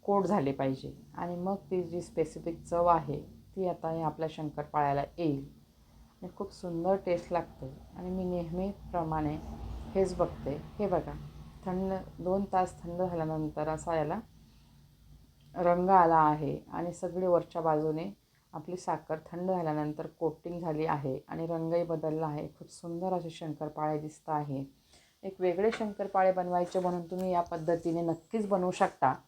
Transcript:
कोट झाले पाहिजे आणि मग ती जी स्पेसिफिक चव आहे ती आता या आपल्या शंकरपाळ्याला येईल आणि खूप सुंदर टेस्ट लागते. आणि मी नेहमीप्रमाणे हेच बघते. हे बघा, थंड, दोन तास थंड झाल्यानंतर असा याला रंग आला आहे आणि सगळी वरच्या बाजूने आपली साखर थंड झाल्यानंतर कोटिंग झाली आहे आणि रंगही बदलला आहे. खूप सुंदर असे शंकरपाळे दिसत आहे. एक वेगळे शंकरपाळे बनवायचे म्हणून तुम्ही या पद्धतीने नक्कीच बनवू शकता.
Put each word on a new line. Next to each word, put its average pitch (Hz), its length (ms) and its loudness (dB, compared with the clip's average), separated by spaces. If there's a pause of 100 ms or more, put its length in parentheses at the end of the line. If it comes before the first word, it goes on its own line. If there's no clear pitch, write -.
कोट 202 220 4
झाले 160 260 2
पाहिजे 135 520 -4 (120)
आणि 175 200 -6
मग 185 200 -2
ती 185 280 -2
जी 170 180 -4
स्पेसिफिक 160 600 -4
चव 175 220 2
आहे 156 360 4 (340)
ती 190 120 -2
आता 165 240 -4
या 165 140 -2
आपल्या 156 260 -2
शंकरपाळ्याला 147 720 0 (140)
येईल 147 320 0 (720)
आणि 180 140 -10
खूप - 180 -8
सुंदर 175 420 0
टेस्ट 180 380 -2
लागते. 147 440 -4 (200)
आणि 180 120 -8
मी 185 140 -2
नेहमीप्रमाणे 170 1120 -2 (520)
हेच 190 260 2
बघते. - 460 -2 (180)
हे 208 80 0
बघा, 156 260 0 (520)
थंड, 190 280 -2 (260)
दोन 185 340 0
तास 185 300 0
थंड 175 180 -4
झाल्यानंतर 156 680 -2
असा 156 280 -2
याला 160 240 0 (1400)
रंग 175 340 4
आला 170 280 10
आहे 151 420 4 (120)
आणि 170 220 -4
सगळी 185 340 -2
वरच्या 170 340 4
बाजूने 156 600 0 (320)
आपली 175 240 -8
साखर 160 400 -4 (140)
थंड 175 200 -2
झाल्यानंतर 151 560 -2
कोटिंग 170 520 -2
झाली 160 260 0
आहे 143 420 0
आणि 165 200 -4
रंगही 165 360 2
बदलला 160 440 -2
आहे. 151 200 -4 (120)
खूप - 120 -18
सुंदर 175 420 -4
असे 170 160 -2
शंकरपाळे 151 680 -4
दिसत 151 300 -12
आहे. 147 360 -2 (580)
एक 190 180 -6
वेगळे 185 300 4
शंकरपाळे 196 600 2
बनवायचे 180 480 2
म्हणून 180 320 -2
तुम्ही 185 200 -2
या 175 100 2
पद्धतीने 170 600 0
नक्कीच 170 460 -2
बनवू 185 240 2
शकता. 139 440 2 (120)